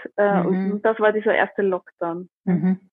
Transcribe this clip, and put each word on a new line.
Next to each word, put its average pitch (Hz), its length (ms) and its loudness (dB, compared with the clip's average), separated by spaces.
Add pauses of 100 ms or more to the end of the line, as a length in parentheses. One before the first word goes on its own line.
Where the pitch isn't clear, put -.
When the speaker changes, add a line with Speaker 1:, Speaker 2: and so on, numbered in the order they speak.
(160)
Speaker 1:
äh, 202 260 2
und, 185 240 0
Speaker 2:
Mhm. 202 80 -2
Speaker 1:
und 208 120 -4
das 220 140 0
war 214 140 4
dieser 214 220 0
erste - 260 0
Lockdown. 180 680 -4 (160)
Speaker 2:
Mhm. 185 340 0 (140)